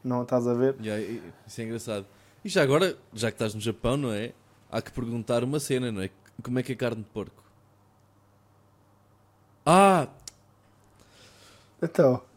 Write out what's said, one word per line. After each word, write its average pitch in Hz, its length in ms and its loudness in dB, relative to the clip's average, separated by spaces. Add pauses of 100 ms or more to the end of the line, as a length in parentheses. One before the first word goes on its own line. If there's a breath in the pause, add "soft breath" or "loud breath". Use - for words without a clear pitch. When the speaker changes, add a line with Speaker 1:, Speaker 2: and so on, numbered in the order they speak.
Speaker 1:
Não 123 180 -2
estás 120 240 0
a 120 80 2
ver? 131 260 2
Speaker 2:
Yeah, 107 220 -4
i-, 101 200 -8 (240)
isso 107 140 -14
é 113 40 -6
engraçado. 110 420 -8 (380 soft breath)
E 214 40 -8
já 175 140 4
agora, 143 340 2 (180)
já 113 160 -2
que - 60 -18
estás 110 180 -4
no 110 60 -8
Japão, 117 360 -2
não 139 160 -2
é? 104 200 -6 (380)
Há 117 120 -4
que - 100 -16
perguntar 120 520 -2
uma 139 160 -2
cena, 127 320 -2
não 98 100 -6
é? 95 80 -6 (320)
Como 123 160 -2
é 123 40 0
que 127 100 -6
é - 20 -4
carne 113 280 -4
de 104 60 -16
porco? - 340 -12 (2250)
Ah! 180 440 8 (1700 soft breath)
Speaker 1:
Então. 135 420 2 (140)